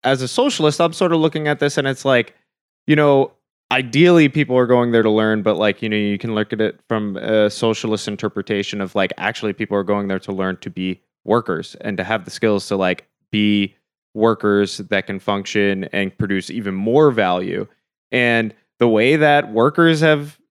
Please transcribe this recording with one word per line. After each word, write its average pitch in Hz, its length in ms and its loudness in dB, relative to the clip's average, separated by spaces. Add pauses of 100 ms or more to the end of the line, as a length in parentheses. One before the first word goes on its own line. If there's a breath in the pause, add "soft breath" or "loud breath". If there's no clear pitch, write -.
as 131 180 0
a 127 60 -6
socialist, 180 540 0
I'm 165 120 0
sort 180 200 0
of 160 60 2
looking 156 280 -2
at 147 120 -2
this 143 180 0
and 135 100 -2
it's 135 180 -6
like, 127 300 2 (500)
you 151 100 4
know, 143 360 4 (400)
ideally 143 580 4
people 131 260 0
are 123 120 4
going 120 240 2
there 117 100 4
to 110 80 4
learn, 107 320 2
but, 104 160 0
like, 104 240 0
you 110 80 -6
know, 107 60 -2
you 101 240 -2
can 113 160 -6
look 107 180 -4
at 107 80 -4
it - 260 -2
from 107 300 -4
a 107 320 2
socialist 110 580 -4
interpretation 104 760 -6
of, 92 120 -8
like, 95 240 0
actually 104 360 -6
people 101 220 -6
are 101 80 0
going 101 240 -2
there 95 120 -4
to - 120 -12
learn 95 260 -4
to - 120 -14
be 92 320 -8 (220)
workers 95 580 -2
and 101 160 -6
to 92 60 -6
have 101 220 -4
the - 60 -18
skills 104 360 -2
to, 101 80 -2
like, 92 320 -2 (240)
be 104 420 0 (400)
workers 107 640 0
that 95 300 -4
can 98 120 -8
function 101 680 -2
and 98 340 -4
produce 95 320 -4
even 98 240 -8
more 123 340 2
value. 92 580 -2 (440)
And 117 420 0 (260)
the 120 80 4
way 117 300 4
that 147 340 2
workers 151 500 2
have 151 380 0 (120)